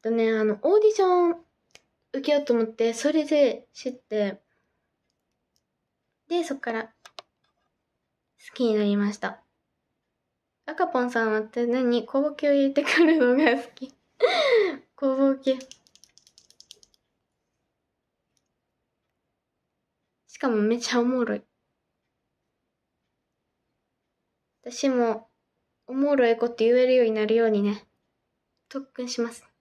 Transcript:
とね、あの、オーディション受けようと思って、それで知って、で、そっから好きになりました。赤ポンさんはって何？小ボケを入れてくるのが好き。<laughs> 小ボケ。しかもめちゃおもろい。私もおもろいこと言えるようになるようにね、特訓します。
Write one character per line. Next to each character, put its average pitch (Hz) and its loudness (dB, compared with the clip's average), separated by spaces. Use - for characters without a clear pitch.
と 226 -4
ね、 226 0
あ 214 0
の、 214 -2
オ 381 4
ー 427 6
デ 427 6
ィ - 2
シ 427 -2
ョ 359 4
ン 339 -6
受 269 -6
け 294 0
よ 285 2
う 285 -6
と 247 2
思 226 2
っ - -10
て、 226 -2
そ 277 -2
れ 311 0
で 285 2
知 - -10
っ - -12
て、 202 -6
で、 339 -4
そ 285 -8
っ 277 -16
か 233 -8
ら 220 -6
好 - -20
き 254 -2
に 220 0
な 208 0
り 202 0
ま 202 -2
し - -14
た。 - -10
赤 320 -4
ポ 269 -2
ン 247 -2
さ 233 -2
ん 214 0
は 214 0
っ 214 -4
て 240 -4
何？ 240 0
小 277 -2
ボ 294 -2
ケ 294 -2
を 285 4
入 277 4
れ 269 2
て 285 0
く 330 2
る 320 4
の 247 4
が 285 4
好 - -10
き。 - -18
<laughs> 494 2
小 269 -2
ボ 269 2
ケ。 262 -2
し - -20
か 277 -2
も 220 0
め 220 0
ち - -6
ゃ 247 0
お 240 0
も 254 -2
ろ 214 -4
い。 208 -14
私 247 -4
も 226 -2
お 247 -14
も 277 0
ろ 240 2
い 226 2
こ 233 -2
と 233 -12
言 233 2
え 254 4
る 254 2
よ 247 4
う - 4
に 220 0
な 214 -2
る 220 0
よ 233 2
う 226 2
に 208 0
ね、 202 -4
特 277 -12
訓 247 -10
し 240 -6
ま 233 -4
す。 - -20